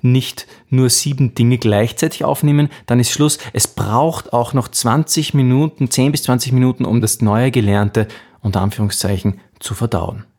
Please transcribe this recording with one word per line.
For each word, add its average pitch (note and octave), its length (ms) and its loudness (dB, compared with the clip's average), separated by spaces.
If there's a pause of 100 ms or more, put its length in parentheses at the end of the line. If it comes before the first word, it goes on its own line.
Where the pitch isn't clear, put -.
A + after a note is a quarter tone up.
nicht B2+ 460 0 (240)
nur B2+ 200 2
sieben C3+ 440 0
Dinge A#2+ 240 2
gleichzeitig A#2 680 0
aufnehmen, D3 460 2 (160)
dann B2 120 2
ist A#2+ 120 2
Schluss. D3 280 0 (140)
Es - 160 -2
braucht B2 640 -2
auch A#2+ 200 0
noch C3 160 -2
zwanzig D3+ 680 -2
Minuten, C3+ 560 2
zehn C3 200 2
bis C#3 120 -2
zwanzig B2 300 -2
Minuten, B2+ 320 2
um A2+ 160 2
das A2 200 -2
neue A#2 300 2
Gelernte, G#2 580 0 (320)
unter F#2+ 220 -2
Anführungszeichen, G2+ 760 -2 (200)
zu - 140 -10
verdauen. G2+ 500 -4 (140)